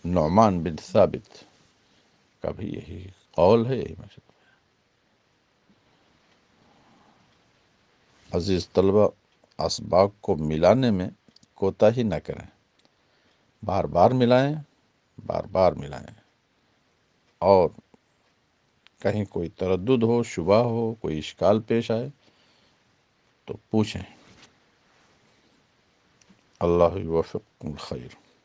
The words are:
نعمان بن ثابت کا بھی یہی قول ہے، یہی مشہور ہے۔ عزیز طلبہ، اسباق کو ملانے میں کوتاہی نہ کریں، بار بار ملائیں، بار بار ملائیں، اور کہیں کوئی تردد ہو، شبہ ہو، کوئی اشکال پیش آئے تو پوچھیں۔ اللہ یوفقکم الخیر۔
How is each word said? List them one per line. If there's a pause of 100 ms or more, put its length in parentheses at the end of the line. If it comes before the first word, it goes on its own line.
نعمان
بن
ثابت (960)
کا
بھی
یہی (240)
قول
ہے،
یہی
مشہور (100)
ہے۔ (3750)
عزیز
طلبہ، (500)
اسباق (100)
کو
ملانے
میں (460)
کوتاہی
نہ
کریں، (1160)
بار
بار
ملائیں، (720)
بار
بار
ملائیں، (1160)
اور (1300)
کہیں
کوئی
تردد
ہو،
شبہ
ہو،
کوئی
اشکال
پیش
آئے (1400)
تو (160)
پوچھیں۔ (2500)
اللہ
یوفقکم
الخیر۔ (300)